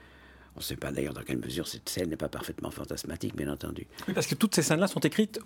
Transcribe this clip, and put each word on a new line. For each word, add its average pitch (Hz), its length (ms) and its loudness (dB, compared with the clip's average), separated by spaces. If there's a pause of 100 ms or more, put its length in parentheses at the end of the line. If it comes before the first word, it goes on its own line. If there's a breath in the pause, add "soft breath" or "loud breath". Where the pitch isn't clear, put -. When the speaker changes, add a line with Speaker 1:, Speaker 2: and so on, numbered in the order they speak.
(540 loud breath)
Speaker 1:
on - 40 -14
ne - 40 -8
sait - 140 -4
pas 71 160 -4
d'ailleurs 67 220 0
dans 60 80 -8
quelle 64 160 -2
mesure 62 280 -4
cette - 220 -8
scène 90 220 0
n'est 78 60 -2
pas 78 120 -2
parfaitement - 420 -6
fantasmatique, 76 640 -6
bien 73 160 -2
entendu. - 360 -6 (200 loud breath)
Speaker 2:
Oui, 196 60 0
parce 175 140 2
que - 80 0
toutes 208 200 4
ces 185 80 6
scènes-là 165 260 6
sont - 120 -2
écrites - 460 4